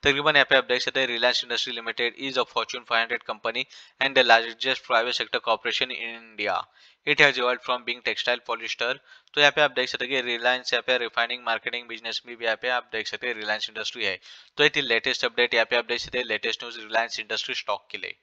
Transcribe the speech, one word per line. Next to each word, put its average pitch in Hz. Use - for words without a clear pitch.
तकरीबन 147
यहाँ 135
पे 143
आप 123
देख 123
सकते 131
हैं 131
Reliance 120
Industry 120
Limited 117
is 135
a 120
Fortune 120
five 113
hundred 117
company 113
and 135
the 127
largest 117
private 120
sector 120
corporation 117
in 117
India। 110
It 147
has 131
evolved 123
from 123
being 120
textile 120
polyester। 117
तो 147
यहाँ 143
पे 156
आप 143
देख 127
सकते 127
हैं 127
कि 123
Reliance 123
यहाँ 120
पे 127
refining 120
marketing 120
business 113
में 120
भी 117
यहाँ 110
पे 123
आप -
देख 110
सकते 123
हैं 113
Reliance 107
Industry 110
है। 95
तो 147
ये 151
थी 147
latest 123
update, 120
यहाँ 117
पे 120
आप 117
देख 120
सकते -
हैं 123
latest 113
news 117
Reliance 113
Industry 113
stock -
के 101
लिए। 92